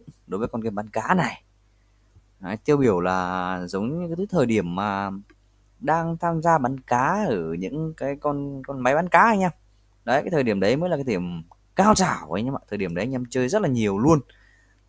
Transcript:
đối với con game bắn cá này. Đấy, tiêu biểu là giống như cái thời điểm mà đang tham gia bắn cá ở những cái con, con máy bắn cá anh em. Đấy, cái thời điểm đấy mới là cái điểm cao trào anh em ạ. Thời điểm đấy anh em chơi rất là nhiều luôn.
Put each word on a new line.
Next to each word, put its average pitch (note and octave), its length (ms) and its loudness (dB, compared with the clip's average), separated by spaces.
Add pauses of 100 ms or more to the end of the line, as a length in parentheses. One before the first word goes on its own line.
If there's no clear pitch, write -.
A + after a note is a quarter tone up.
(280)
đối F#2 120 -6
với A#2+ 80 -4
con A#2 140 -8
game A2 120 -6
bắn G#2+ 160 -8
cá A2+ 240 -2
này. D3+ 300 -2 (960)
Đấy, G2 180 -8
tiêu D3 200 2
biểu A2+ 220 4
là F#2 680 -2
giống B2 400 -4
như E3 80 -6
cái F#3+ 140 -4
thời D#3 160 2
điểm F#2+ 300 0
mà G2 360 -2 (680)
đang E3 380 0
tham E3+ 240 -2
gia E3 160 4
bắn C3 220 -2
cá D3 460 0
ở F2 340 -2
những D#3 380 -6
cái C#3 180 -6
con, C#3+ 480 -6
con C#3 160 -10
máy B2+ 160 2
bắn E3+ 140 0
cá E3+ 120 6
anh G#3+ 180 4
em. F3+ 120 2 (540)
Đấy, C3+ 160 2
cái E3+ 100 -4
thời D3+ 120 2
điểm G#2 160 2
đấy G#2 160 4
mới E3+ 140 -2
là D#3+ 80 0
cái C#3 60 -2
điểm F2 400 -4 (320)
cao G3+ 200 6
trào B2+ 360 0
anh G2+ 140 -2
em C3+ 100 -4
ạ. - 40 -6 (100)
Thời G#2 80 -4
điểm F2+ 180 -4
đấy F#2 100 -2
anh C3 60 -4
em B2+ 180 -4
chơi B2+ 200 0
rất G#3 120 0
là F#3 60 0
nhiều G#2+ 320 2
luôn. D3+ 200 6 (680)